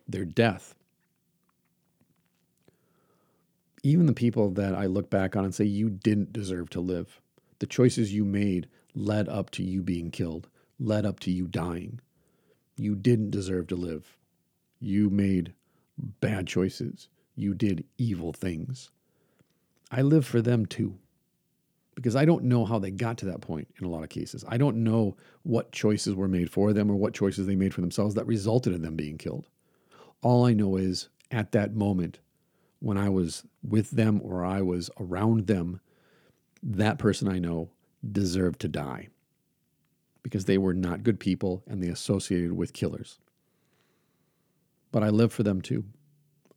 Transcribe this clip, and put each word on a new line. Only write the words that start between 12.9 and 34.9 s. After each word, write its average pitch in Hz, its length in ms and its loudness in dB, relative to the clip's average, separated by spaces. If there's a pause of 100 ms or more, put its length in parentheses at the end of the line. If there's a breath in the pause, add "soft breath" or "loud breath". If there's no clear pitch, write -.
didn't 107 340 2
deserve 92 380 -2
to 90 80 -4
live. 85 400 -8 (640)
You 101 300 2
made 95 420 2 (460)
bad 104 480 -2
choices. - 640 -4 (280)
You 101 160 -2
did 92 320 0 (140)
evil 87 340 -2
things." 92 580 -6 (1000)
I 123 100 -2
live 143 240 6
for 120 160 0
them 117 240 2
too, 95 340 -4 (960)
because 123 220 0
I 139 80 4
don't 165 200 4
know 123 200 4
how 110 140 0
they 95 120 -4
got 117 280 -4
to 98 80 -6
that 92 140 -6
point 78 280 -8 (100)
in 95 60 -8
a 92 40 -4
lot 82 140 -6
of 76 60 -10
cases. - 400 -10
I 113 80 -2
don't 120 260 2
know 110 340 2 (260 soft breath)
what - 300 -2
choices 104 420 0
were 95 140 -2
made 87 220 0
for 104 220 4
them 104 180 2
or 101 60 2
what 101 180 0
choices 98 320 0
they 98 100 0
made 95 160 2
for - 80 -6
themselves 98 340 0
that 110 120 -2
resulted 113 460 2
in 85 100 -4
them 80 140 -6
being 78 220 -6
killed. - 300 -8 (760 soft breath)
All 123 220 6
I 120 100 6
know 101 220 2
is 92 320 -2 (220)
at 113 220 -4
that 104 220 2
moment 98 440 0 (640)
when 101 180 -2
I 101 100 0
was 92 360 0 (180)
with 104 280 0
them 110 320 2
or 92 220 -4
I 95 180 0
was 90 360 -2